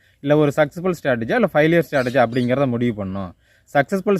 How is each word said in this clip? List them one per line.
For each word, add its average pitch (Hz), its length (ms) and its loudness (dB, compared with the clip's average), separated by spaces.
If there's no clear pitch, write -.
இல்ல 147 160 2
ஒரு 147 200 2
சக்ஸஸ்ஃபுல் 165 460 -2
ஸ்ட்ராட்டஜியா, 123 320 -2
இல்ல 226 180 2
ஃபெயிலியர் 160 380 4
ஸ்ட்ராட்டஜியா 127 400 2
அப்படிங்கிறத 127 360 0
முடிவு 117 380 -2
பண்ணணும். 95 260 -8
சக்ஸஸ்ஃபுல் 190 460 0